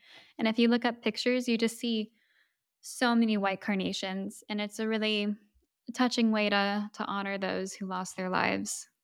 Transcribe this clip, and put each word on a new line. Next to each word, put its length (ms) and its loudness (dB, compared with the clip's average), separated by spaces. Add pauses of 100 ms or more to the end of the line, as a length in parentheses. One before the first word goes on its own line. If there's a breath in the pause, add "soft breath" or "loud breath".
(380 soft breath)
And 80 0
if 120 0
you 100 6
look 160 4
up 180 0
pictures, 460 0
you 100 2
just 200 0
see 340 -2 (680)
so 320 0
many 220 4
white 240 0
carnations, 880 -4
and 120 -4
it's 200 -6
a 80 -2
really 460 0 (600)
touching 380 2
way 180 2
to, 440 0
to 120 -6
honor 320 -4
those 360 -4
who 120 -8
lost 300 -6
their 140 -4
lives. 580 0 (160)